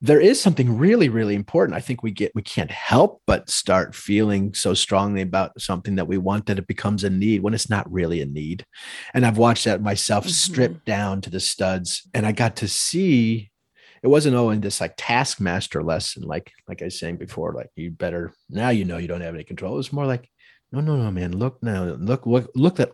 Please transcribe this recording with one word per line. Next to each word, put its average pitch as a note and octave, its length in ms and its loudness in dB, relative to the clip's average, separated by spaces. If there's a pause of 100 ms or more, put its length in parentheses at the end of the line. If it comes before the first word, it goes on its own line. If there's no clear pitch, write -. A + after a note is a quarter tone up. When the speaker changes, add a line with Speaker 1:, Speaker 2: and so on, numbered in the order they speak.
Speaker 1:
There C#3+ 200 6
is A#3 180 8
something B2+ 380 4
really, F3+ 320 4
really G#2+ 260 0
important. B2 400 0
I - 60 -6
think A#2+ 220 -6
we A2 80 -2
get, G2 240 -4
we A2 60 -4
can't - 300 -6
help - 560 2
but F#2+ 220 0
start - 460 0
feeling G2+ 580 0
so F#2 200 0
strongly G2 480 0
about F#2+ 380 -2
something F#2+ 360 -4
that F2 120 -2
we F#2+ 100 -2
want G2 280 -2
that G2 140 -2
it - 80 -8
becomes G2+ 360 -2
a G2+ 60 0
need G2 320 2
when G#2 120 0
it's - 160 -4
not G2+ 220 -2
really E2+ 300 -2
a C#2 40 -4
need. D2+ 400 -8 (480)
And A#2+ 120 4
I've A2 120 2
watched A#2+ 280 4
that G#2 160 0
myself G2+ 440 0 (180)
Speaker 2:
Mm-hmm. F#3 100 -2
Speaker 1:
stripped B2 320 0
down G2+ 360 -2
to - 80 -10
the F#2 100 -6
studs. F#2 760 -4
And A2 120 0
I A2 80 2
got A2+ 240 0
to G#2+ 100 -4
see, A#2 840 0 (520)
it B2 60 -2
wasn't C#3+ 280 4
only A#2 220 2
this, G2+ 240 -4
like, E2+ 160 -6
taskmaster F#2+ 840 -2
lesson, D#2+ 420 -4
like, D#2 280 -8 (160)
like F2+ 140 -14
I E2 40 -8
was F2+ 140 -10
saying E2+ 160 -6
before, E2+ 380 -8
like, - 240 -12
"You E2 140 -8
better, E2+ 420 -6 (160)
now A2 180 -4
you A2+ 160 2
know F2 140 -4
you F2 100 -8
don't F2 140 -8
have E2+ 140 -10
any D2+ 100 -12
control." F#2 280 -10
It C#3+ 40 -6
was C#3 160 -8
more C#3+ 120 -2
like, B2 240 -4 (440)
"No, C#3 80 -2
no, D3+ 160 0
no, A2+ 140 0
man, F2+ 260 -4
look B2+ 260 -4
now, G2+ 220 -2
look, F2+ 400 -2
look, A#2+ 300 2
look D#3 260 4
at - 120 0